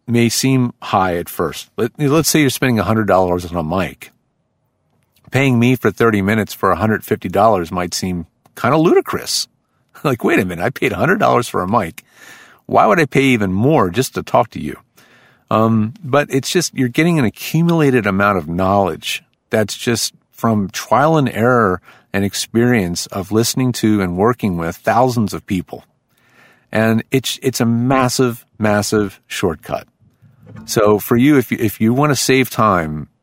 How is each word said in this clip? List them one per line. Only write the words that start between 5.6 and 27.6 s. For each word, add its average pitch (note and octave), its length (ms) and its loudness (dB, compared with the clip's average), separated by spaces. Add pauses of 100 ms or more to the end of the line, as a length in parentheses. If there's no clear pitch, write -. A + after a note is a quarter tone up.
for A2+ 160 0
thirty G#2+ 300 0
minutes G#2 320 -2
for F#2+ 180 0
a F2 60 0
hundred G#2+ 260 -2
fifty - 240 -4
dollars F#2+ 440 2
might F2+ 220 -6
seem F2+ 320 -6 (320)
kinda C#3 200 0
ludicrous. - 720 -2
<laughs> - 60 -20 (460)
Like, C3 200 -2
"Wait E4+ 160 2
a G2+ 60 0
minute, F2+ 180 -6
I A#2 60 -2
paid - 220 -4
a - 40 -4
hundred D3+ 240 0
dollars B2 300 0
for G2 140 -4
a F2+ 40 -4
mic. - 380 -4 (600)
Why C3+ 180 4
would G3+ 140 4
I D#3 60 2
pay C#3 180 0
even A2+ 280 2
more A2 380 2
just G#2 240 -4
to F#2 100 -6
talk A#2+ 280 0
to - 100 -12
you?" C#2+ 160 -10 (720)
Um, A2 540 0
but C#3+ 280 0
it's C3 200 -2
just, - 240 -2
you're C3 120 0
getting D#3+ 300 0
an C3+ 80 2
accumulated D3+ 800 0
amount G2+ 320 2
of D#2 100 -4
knowledge F#2 760 -2 (260)
that's G#2+ 260 -2
just - 380 -4 (160)
from G#2+ 400 -2
trial D3 480 0
and C3+ 120 0
error A2 520 2 (320)
and G2 100 -2
experience G#2+ 840 0
of G2 240 -8
listening A#2 420 0
to G#2+ 280 0
and F2+ 160 -2
working G#2 400 0
with E2 180 -4
thousands A2+ 580 0
of E2 140 -12
people. - 360 -6 (880)
And A2 300 0 (100)
it's, - 300 -2
it's C3 200 -4